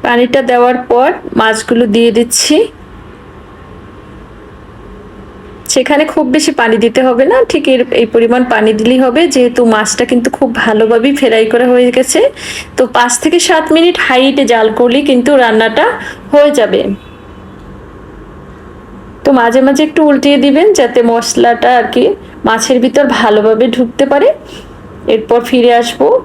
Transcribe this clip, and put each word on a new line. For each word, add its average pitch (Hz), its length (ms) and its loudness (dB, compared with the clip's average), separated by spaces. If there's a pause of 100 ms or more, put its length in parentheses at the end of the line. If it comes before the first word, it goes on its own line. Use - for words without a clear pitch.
পানিটা 247 360 0 (100)
দেওয়ার 247 260 2 (140)
পর 254 180 2 (300)
মাছগুলো 220 460 0 (100)
দিয়ে 233 220 2
দিচ্ছি। 240 380 0 (3250)
সেখানে 285 300 0 (100)
খুব 302 120 0 (100)
বেশি 302 240 0
পানি 226 160 0 (100)
দিতে 247 220 0
হবে 254 240 2
না, 508 60 2 (140)
ঠিক 320 120 -2 (100)
এর, 247 80 0 (200)
এই 226 120 0
পরিমাণ 233 280 2 (120)
পানি 220 260 2
দিলেই 247 260 2
হবে, 254 160 0 (120)
যেহেতু 247 280 2 (120)
মাছটা 214 380 -2
কিন্তু 240 260 0
খুব 262 120 0 (140)
ভালোভাবেই 226 560 0
ফ্রাই 226 340 2
করা 240 200 2
হয়ে 247 240 4
গেছে। - 220 0 (580)
তো 262 60 2 (120)
পাঁচ 240 180 0 (100)
থেকে 320 140 0 (120)
সাত 320 160 0 (100)
মিনিট 349 200 2 (100)
হাই 254 220 2
হিটে 277 240 0
জাল 220 160 2 (120)
করলেই 247 300 2
কিন্তু 254 220 2 (120)
রান্নাটা 220 420 0 (480)
হয়ে 294 260 4
যাবে। 196 220 0 (2500)
তো 285 60 2 (100)
মাঝে 233 280 2
মাঝে 277 200 2
একটু 320 220 -2
উল্টিয়ে 285 360 2
দিবেন, 302 220 2 (120)
যাতে 247 200 2 (120)
মশলাটা 240 580 0 (100)
আর 233 140 -2
কি 247 100 2 (440)
মাছের 226 360 0
ভিতর 262 220 0 (140)
ভালোভাবে 220 460 2 (100)
ঢুকতে 247 360 -2
পারে। 294 160 2 (880)
এরপর 226 260 0 (100)
ফিরে 240 320 2
আসবো 247 280 -2 (160)